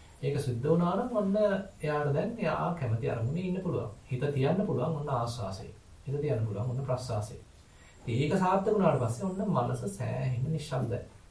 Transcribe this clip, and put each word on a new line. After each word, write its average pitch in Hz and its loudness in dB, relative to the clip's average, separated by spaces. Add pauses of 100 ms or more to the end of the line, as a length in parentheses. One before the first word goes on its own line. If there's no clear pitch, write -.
(180)
ඒක 139 0
සිද්ධ 120 -2
වුණා 175 4
නම් 247 -2
ඔන්න 196 2
එයාට 151 0
දැන් - 0
එයා - 0
කැමති 113 -2
අරමුණේ 147 -2
ඉන්න 180 0
පුළුවන්. 139 -2 (120)
හිත 127 -4
තියන්න 143 2
පුළුවන් 151 0
ඔන්න 147 -4
ආස්වාසේ. 113 -4 (300)
හිත 135 -6
තියන්න 113 0
පුළුවන් 107 -2
ඔන්න 135 -2
ප්‍රස්වාසේ. 113 -4 (600)
ඉතින් - 0
ඒක - 2
සාර්ථක 190 4
වුණාට 180 6
පස්සේ 151 -2
ඔන්න 190 -4
මනස 123 0
සෑහෙන 127 -2
නිශ්ශබ්දයි. 139 -2 (300)